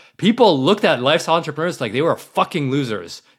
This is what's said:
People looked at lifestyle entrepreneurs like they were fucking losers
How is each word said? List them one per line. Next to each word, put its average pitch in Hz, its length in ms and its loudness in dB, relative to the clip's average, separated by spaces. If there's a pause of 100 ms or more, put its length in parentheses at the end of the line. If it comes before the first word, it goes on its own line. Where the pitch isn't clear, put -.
(180)
People 202 420 4
looked 190 240 2
at 151 160 4
lifestyle 160 360 2
entrepreneurs 160 440 -4
like 117 120 -6
they 127 100 -2
were 165 140 0
fucking 165 540 -4
losers 110 520 -4 (160)